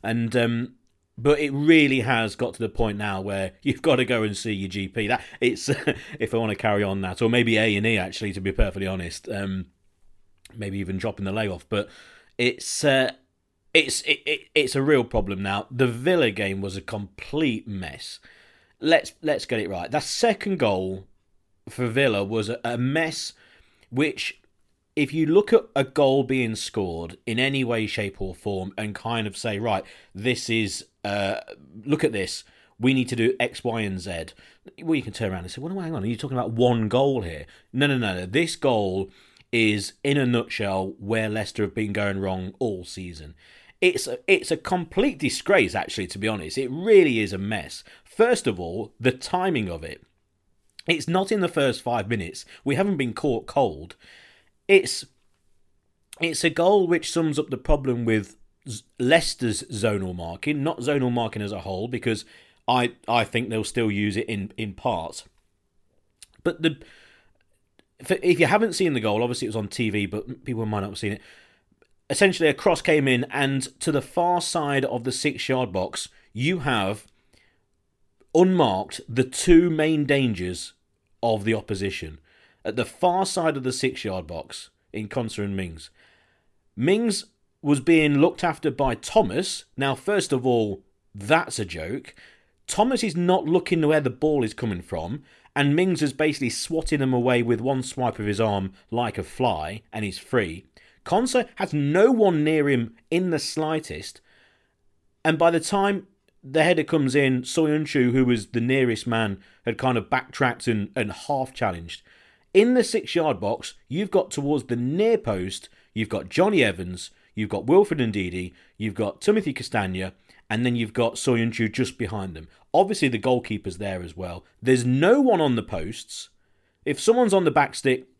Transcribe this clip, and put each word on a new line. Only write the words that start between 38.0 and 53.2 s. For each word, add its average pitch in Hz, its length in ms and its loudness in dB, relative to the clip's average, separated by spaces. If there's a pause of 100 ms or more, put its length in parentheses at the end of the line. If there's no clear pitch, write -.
no. 90 100 -6
This 151 300 0
goal 98 560 0 (400)
is, 107 420 2 (100)
in 143 140 2
a 135 80 2
nutshell, 101 720 -2
where 110 320 -2
Leicester 107 320 -4
have 98 140 -2
been 107 180 -4
going 101 260 -2
wrong 92 380 -4
all 101 260 -4
season. 78 520 -14 (440)
It's 180 280 2
a, 120 100 -6 (100)
it's - 220 2
a 160 80 0
complete 180 600 -2
disgrace, 143 560 2
actually, 92 320 -4
to - 100 -12
be 101 100 -4
honest. 98 300 -4
It 131 140 -4
really 170 480 6
is 101 120 0
a 98 60 -6
mess. 98 460 -6 (200)
First 233 440 2
of 98 120 -2
all, 90 400 -8
the 123 120 2
timing 160 580 -2
of 82 140 -8
it. 80 200 -14 (840)
It's 160 200 -2
not 185 240 0
in 208 100 2
the 175 60 0
first 139 340 0
five 117 280 -2
minutes. 104 340 -4 (200)
We 135 120 0
haven't 190 220 0
been 123 160 -2
caught 123 320 -2